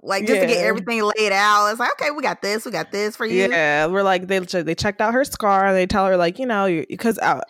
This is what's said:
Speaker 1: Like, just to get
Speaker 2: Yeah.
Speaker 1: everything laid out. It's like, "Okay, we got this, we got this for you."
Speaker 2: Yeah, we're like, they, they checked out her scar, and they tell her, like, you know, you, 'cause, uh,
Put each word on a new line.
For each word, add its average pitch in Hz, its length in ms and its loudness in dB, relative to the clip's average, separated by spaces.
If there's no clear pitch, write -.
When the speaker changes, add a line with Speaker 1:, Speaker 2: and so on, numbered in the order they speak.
Speaker 1:
Like, 196 240 -2
just 202 140 2
to - 60 2
get 233 120 2
Speaker 2:
Yeah. 180 40 0
Speaker 1:
everything 220 400 -2
laid 208 300 0
out. 208 380 4
It's 233 100 -4
like, 262 100 0
"Okay, 294 100 -2
we 294 120 -8
got 190 200 -4
this, 208 220 -4
we 254 80 -10
got 160 200 -6
this 208 240 -4
for 226 100 -6
you." 190 240 2
Speaker 2:
Yeah, 156 360 2
we're 196 180 0
like, 185 240 0
they, 190 100 0
they 170 360 -4
checked 202 260 -4
out 220 140 0
her 269 100 2
scar, 196 420 2
and 190 100 2
they 185 100 2
tell 196 200 0
her, 190 100 2
like, 175 220 0
you 262 80 -4
know, 202 200 0
you, 165 180 0
'cause, 226 220 -2
uh, 143 320 0